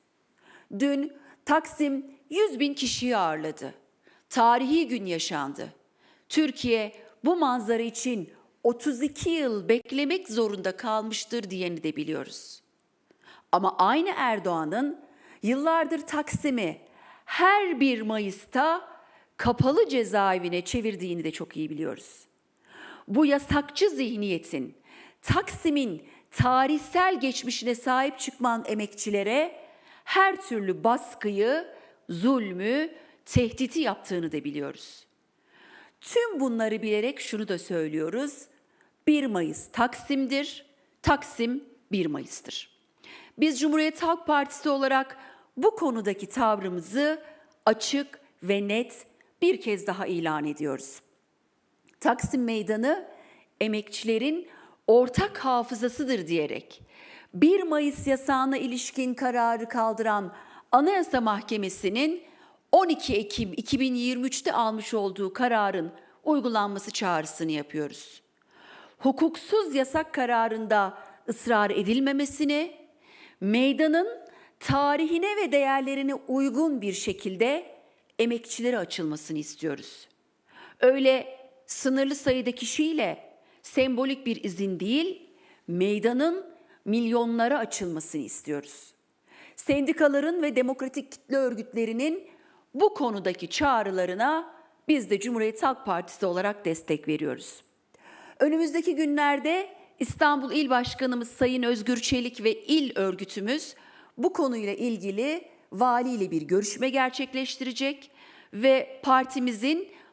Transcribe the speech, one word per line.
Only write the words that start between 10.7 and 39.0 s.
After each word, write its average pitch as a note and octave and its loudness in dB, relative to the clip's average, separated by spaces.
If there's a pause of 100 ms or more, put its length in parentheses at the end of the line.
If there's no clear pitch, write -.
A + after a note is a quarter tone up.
kalmıştır A3 -4
diyeni F3 -4
de D#3 -2
biliyoruz. D3 -8 (880)
Ama F#3 2
aynı E4 4
Erdoğan'ın G3+ -2 (440)
yıllardır D#4+ 2
Taksim'i C#4+ -4 (400)
her F#4 4
bir C4 2
Mayıs'ta A3 -2 (500)
kapalı C#4 4
cezaevine F#3 0
çevirdiğini F#3 -4
de D#3+ -2
çok - -10
iyi D#3 -4
biliyoruz. - -8 (840)
Bu C4 4
yasakçı C#4+ 2
zihniyetin G#3 -4 (460)
Taksim'in C#4+ 0 (280)
tarihsel D4 2
geçmişine B3 -4
sahip C4 0
çıkman A#3 -2
emekçilere G#3+ -2 (360)
her F#4+ 4
türlü F#3+ -2
baskıyı, A#3 0 (420)
zulmü, G#3+ 0 (360)
tehditi B3 0
yaptığını F#3 -2
da D3 -4
biliyoruz. C#3+ -10 (960)
Tüm A#4 0
bunları A3+ 0
bilerek A3 0
şunu G#3+ -6
da F#3 -2
söylüyoruz. E3+ -4 (600)